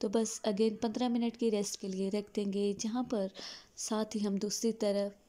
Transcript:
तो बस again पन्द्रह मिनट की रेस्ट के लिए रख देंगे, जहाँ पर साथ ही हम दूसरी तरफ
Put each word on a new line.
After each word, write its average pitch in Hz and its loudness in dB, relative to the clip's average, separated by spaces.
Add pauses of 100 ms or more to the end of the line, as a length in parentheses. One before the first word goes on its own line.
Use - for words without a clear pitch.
तो 220 0
बस 220 0
again 214 2
पन्द्रह 233 0
मिनट 233 2
की 226 4
रेस्ट 208 0
के 202 -6
लिए 190 0
रख 208 -2
देंगे, 202 0
जहाँ 226 -2
पर 202 0 (480)
साथ 214 -2
ही 214 0
हम 202 2
दूसरी 214 0
तरफ 202 0 (100)